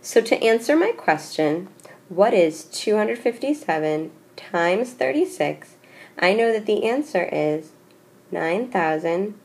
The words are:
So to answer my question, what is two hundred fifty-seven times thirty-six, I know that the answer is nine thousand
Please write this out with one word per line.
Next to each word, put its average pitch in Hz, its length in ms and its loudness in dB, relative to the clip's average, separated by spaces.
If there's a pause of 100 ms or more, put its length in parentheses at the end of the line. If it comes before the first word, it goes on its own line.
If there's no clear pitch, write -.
So - 200 2
to - 200 0
answer 233 360 2
my 415 160 2
question, 156 720 -2 (400)
what 202 260 4
is 165 320 2
two - 300 -2
hundred 220 220 0
fifty-seven 160 960 -2 (260)
times 185 560 0
thirty-six, 156 840 -2 (420)
I 175 160 4
know 226 200 2
that 214 140 -2
the 208 180 0
answer 240 440 -2
is 151 420 -2 (600)
nine 180 400 -2
thousand 170 640 0 (120)